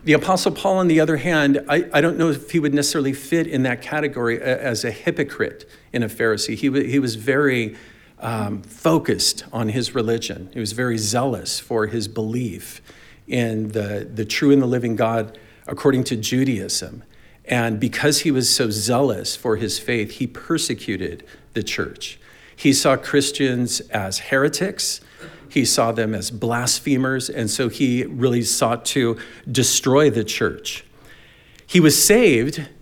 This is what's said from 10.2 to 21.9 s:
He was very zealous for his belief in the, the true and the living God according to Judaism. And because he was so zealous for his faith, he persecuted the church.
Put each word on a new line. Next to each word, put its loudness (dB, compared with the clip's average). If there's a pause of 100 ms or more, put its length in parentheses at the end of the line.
He -8
was -6
very -2
zealous -2
for -2
his -4
belief -6 (460)
in -2
the, -4
the -4
true 4
and 8
the 2
living 0
God 0 (300)
according 2
to -2
Judaism. -2 (420)
And 0
because 2
he 0
was 2
so 2
zealous 0
for 0
his -4
faith, -4
he -4
persecuted -4 (300)
the -4
church. -8 (360)